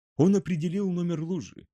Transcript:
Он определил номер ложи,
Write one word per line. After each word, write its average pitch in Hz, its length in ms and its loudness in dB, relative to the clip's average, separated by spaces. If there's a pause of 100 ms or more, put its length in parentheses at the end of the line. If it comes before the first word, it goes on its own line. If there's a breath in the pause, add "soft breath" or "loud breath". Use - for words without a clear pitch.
(180)
Он 190 180 6
определил 180 560 -2
номер 170 320 -2
ложи, 165 500 -8